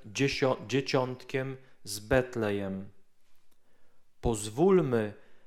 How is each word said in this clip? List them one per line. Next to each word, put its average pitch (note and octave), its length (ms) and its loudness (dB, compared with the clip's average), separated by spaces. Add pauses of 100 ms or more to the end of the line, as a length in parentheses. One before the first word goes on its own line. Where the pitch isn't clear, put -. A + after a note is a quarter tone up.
dziesio-, C3 600 0
dzieciątkiem C3 880 -2 (280)
z G#2 160 -10
Betlejem. G#2 880 0 (1300)
Pozwólmy, A#2 920 2 (320)